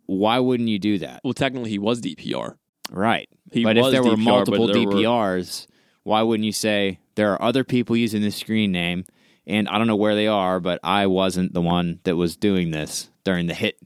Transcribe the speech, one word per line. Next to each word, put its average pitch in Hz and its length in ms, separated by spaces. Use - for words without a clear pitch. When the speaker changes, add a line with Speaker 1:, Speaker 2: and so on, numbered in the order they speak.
Speaker 1:
why 107 320
wouldn't 127 280
you 107 120
do 104 180
that? 65 260
Speaker 2:
Well, 123 100
technically, 127 360
he 101 100
was 113 220
D 90 140
P - 180
R. 60 240
Speaker 1:
Right. 95 380
Speaker 2:
He 117 120
Speaker 1:
But 110 140
if 120 60
Speaker 2:
was 131 80
Speaker 1:
there 131 120
were 113 120
Speaker 2:
D 110 80
P 117 80
R, 101 80
but 101 120
Speaker 1:
multiple 107 220
Speaker 2:
there 113 140
were 101 40
Speaker 1:
D 101 120
P 107 40
Rs, 95 600
why 110 220
wouldn't 110 220
you 107 60
say, 101 460
"There 107 200
are 90 100
other 123 200
people 123 320
using 110 280
this 104 120
screen 107 360
name, 87 320
and 104 240
I 101 80
don't 113 80
know 113 100
where 104 200
they 107 100
are, 95 340
but 87 240
I 98 220
wasn't 92 480
the 87 80
one 87 440
that 90 100
was 85 200
doing 92 360
this 76 400
during 87 220
the 85 80
hit 107 320